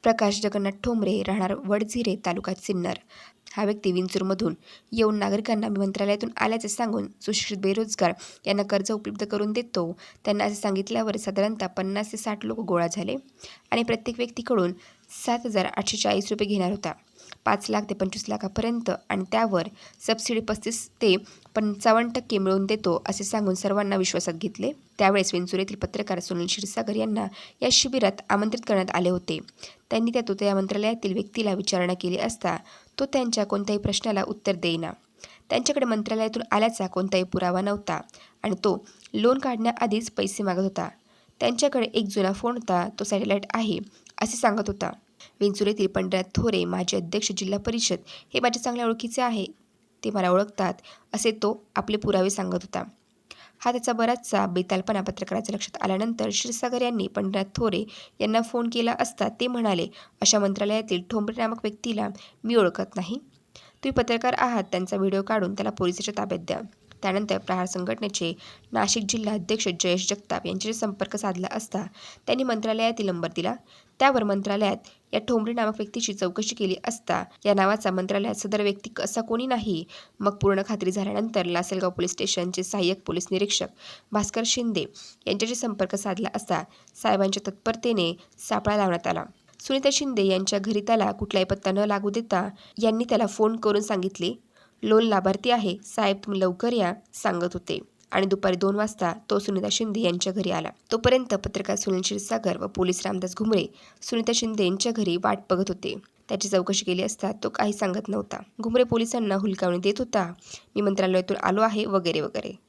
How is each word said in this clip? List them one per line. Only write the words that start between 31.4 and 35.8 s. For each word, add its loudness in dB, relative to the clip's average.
विचारणा 0
केली -2
असता -2
तो 2
त्यांच्या 0
कोणत्याही 0
प्रश्नाला 0
उत्तर -2
देईना. -2
त्यांच्याकडे 2